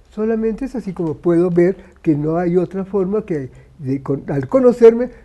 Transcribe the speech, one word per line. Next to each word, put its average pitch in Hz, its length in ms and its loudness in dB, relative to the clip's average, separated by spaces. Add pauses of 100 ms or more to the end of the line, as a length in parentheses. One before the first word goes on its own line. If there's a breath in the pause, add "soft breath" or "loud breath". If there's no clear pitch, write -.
(140 soft breath)
solamente 220 520 -2
es - 80 -10
así 196 180 -6
como 160 220 -4
puedo 175 360 2
ver 175 260 2 (260 loud breath)
que 160 140 2
no 156 200 -2
hay 175 220 0
otra 185 260 -4
forma 196 400 -2
que 143 240 -6 (300 soft breath)
de 135 240 -6
con-, 139 260 -4
al 139 180 -4
conocerme, 247 640 4 (140)